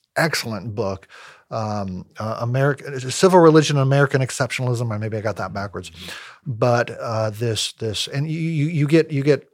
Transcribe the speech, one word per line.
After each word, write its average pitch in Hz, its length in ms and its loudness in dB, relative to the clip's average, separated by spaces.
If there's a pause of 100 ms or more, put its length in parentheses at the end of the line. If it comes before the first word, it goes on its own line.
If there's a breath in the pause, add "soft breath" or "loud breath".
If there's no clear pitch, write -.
(140)
excellent 113 640 -4
book, 98 320 -6 (420 loud breath)
um, 104 560 -6 (120)
uh, 110 220 -6
America, 135 600 -2 (100)
Civil 185 300 6
Religion 156 360 6
and 139 60 4
American 135 400 4
Exceptionalism, 123 640 -4
or 104 120 -6
maybe 110 160 -6
I 107 40 -4
got 104 160 -4
that 95 160 -8
backwards. 98 380 -8 (560 loud breath)
But, 120 440 0
uh, 110 400 -4
this, 107 420 -4
this, - 340 -6
and 147 240 -4
you, 160 80 -4
you, 160 280 -2
you 151 200 0
get, 156 240 4
you 139 140 -2
get, 143 300 2